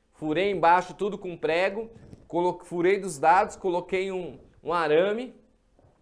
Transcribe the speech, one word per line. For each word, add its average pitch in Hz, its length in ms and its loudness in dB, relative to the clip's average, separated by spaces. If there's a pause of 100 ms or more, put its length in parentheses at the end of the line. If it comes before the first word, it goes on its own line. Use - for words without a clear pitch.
(120)
furei 156 380 -2
embaixo 175 420 2
tudo 190 240 -4
com 180 200 -10
prego, 196 520 -2 (380)
colo-, 175 380 -2
furei 175 340 0
dos 185 220 -8
lados, 160 340 4
coloquei 185 560 -4
um, 180 300 -10 (200)
um 151 120 -6
arame. 175 640 0 (640)